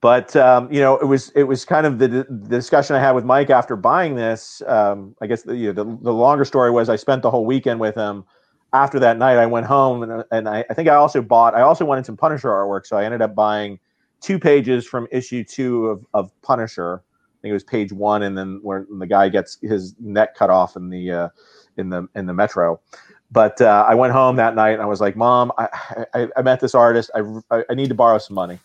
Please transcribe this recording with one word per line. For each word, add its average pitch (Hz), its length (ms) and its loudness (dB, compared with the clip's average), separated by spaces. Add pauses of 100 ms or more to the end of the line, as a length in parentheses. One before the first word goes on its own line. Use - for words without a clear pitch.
But, 123 340 2
um, 127 360 4
you 143 80 -2
know, 135 180 4
it 143 80 -2
was, 135 300 0
it 143 80 4
was 131 220 -4
kind 156 200 0
of 131 140 -2
the, 131 80 2
the 127 160 -2 (260)
discussion 139 460 0
I 135 40 2
had 135 120 2
with 127 140 0
Mike 131 260 2
after 123 240 2
buying 139 400 0
this. 113 500 -6
Um, 101 560 -2
I 110 60 -10
guess 117 160 -4
the, 120 120 -8
you 113 160 -6
know, 101 120 -6
the, 113 180 -10
the 117 120 -4
longer 135 320 2
story 127 260 2
was 117 180 0
I 113 60 0
spent 127 260 -2
the 123 80 0
whole 117 160 -2
weekend 123 340 -2
with 107 140 -4
him 104 300 -8 (500)
after 139 260 2
that 117 200 4
night. 127 180 4
I 117 80 4
went 117 220 -2
home, 131 340 2
and, 113 300 -10
and 110 180 -4
I, 107 180 -6
I 110 60 -8
think 165 140 -2
I 156 80 6
also 139 260 2
bought, 117 320 4
I 117 80 2
also 160 240 2
wanted 135 220 -4
some 110 100 -14
Punisher 147 320 -2
artwork. 98 380 -4
So 110 100 -4
I 101 60 0
ended 113 180 -4
up 107 140 -2
buying 104 440 -2 (400)
two 190 200 -4
pages 131 460 2
from 117 260 -8
issue 123 320 -8
two 120 440 -4
of, 104 180 -6 (100)
of 98 160 -4 (100)
Punisher. 98 600 -6
I - 380 -20
think 104 100 -8
it - 20 -4
was 98 100 -4
page 104 280 -6
one, 104 320 -2
and 98 120 -6
then 95 280 -10
where 98 240 -8 (120)
the 92 60 -10
guy 98 240 4
gets 95 320 -4
his 98 380 -6
neck 107 360 -2
cut 101 140 0
off 92 260 2
in 92 140 -12
the, 90 220 -8
uh, 87 180 -4 (480)
in 92 120 -8
the, 90 260 -8
in 101 100 -8
the 90 80 -8
Metro. 87 460 0 (500)
But, 107 320 2
uh, 104 240 6
I 113 100 4
went 123 180 2
home 127 240 2
that 117 180 2
night, 110 160 2
and 110 100 -2
I 107 40 -4
was 104 160 -4
like, 101 160 -2
"Mom, 123 400 2
I, 113 560 -8
I, 120 140 -2 (100)
I - 60 -2
met 127 180 2
this 131 120 -4
artist. 117 400 4
I, 110 100 -4 (280)
I, 117 200 -2
I - 20 -2
need 135 160 -2
to 123 60 -4
borrow 113 240 4
some 101 160 -16
money. 90 300 -6